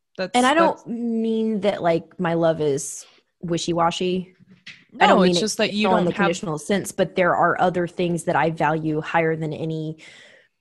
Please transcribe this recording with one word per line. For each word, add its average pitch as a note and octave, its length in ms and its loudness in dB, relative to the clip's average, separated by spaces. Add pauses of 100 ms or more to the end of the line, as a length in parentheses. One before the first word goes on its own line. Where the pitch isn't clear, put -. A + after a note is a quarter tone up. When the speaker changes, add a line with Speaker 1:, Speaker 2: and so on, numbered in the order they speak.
(180)
Speaker 1:
That's, F#3 180 -4
Speaker 2:
And B3 80 4
I C4 80 4
don't D#4+ 240 2
Speaker 1:
that's - 100 -20
Speaker 2:
mean A3+ 760 -2
that, G3+ 220 -2
like, E3 380 -2
my E3+ 140 0
love D#3+ 260 2
is D3+ 460 -4 (340)
wishy-washy. E3+ 920 -2 (680)
I - 60 6
Speaker 1:
No, - 0 -
Speaker 2:
don't G3+ 160 6
mean F3+ 80 6
Speaker 1:
it's F3 80 2
Speaker 2:
it - 20 0
Speaker 1:
just G#3 180 -4
that G#3+ 140 0
you G#3 160 0
Speaker 2:
in F#3 60 4
Speaker 1:
don't F3+ 100 2
Speaker 2:
the F3 80 0
Speaker 1:
have G3+ 140 0
Speaker 2:
conditional E3+ 320 -4
sense, G3 340 -4
but F3 240 -2
there F3 180 2
are - 260 2
other F3+ 260 0
things E3+ 380 -4
that E3 120 2
I D#3 140 2
value D#3 500 0
higher D#3+ 360 0
than D#3 160 -4
any D#3 460 -6 (640)